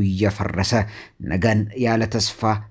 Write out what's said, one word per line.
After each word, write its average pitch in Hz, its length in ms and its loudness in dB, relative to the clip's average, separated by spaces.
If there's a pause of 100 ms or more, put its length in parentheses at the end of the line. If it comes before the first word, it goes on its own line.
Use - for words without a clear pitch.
እየፈረሰ፣ 95 720 0 (500)
ነገን 107 400 2 (160)
ያለ 113 300 2
ተስፋ 107 320 -2 (320)